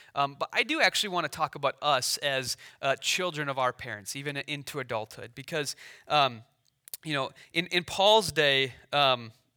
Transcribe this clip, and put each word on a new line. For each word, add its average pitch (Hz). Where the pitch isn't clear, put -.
Um, 139
but -
I 233
do 302
actually 202
wanna 175
talk 156
about 139
us 139
as, 135
uh, 135
children 156
of 135
our 127
parents, 107
even 139
into 143
adulthood, 113
because, 143
um, 131
you 156
know, 135
in, 170
in 175
Paul's 202
day, 139
um, 127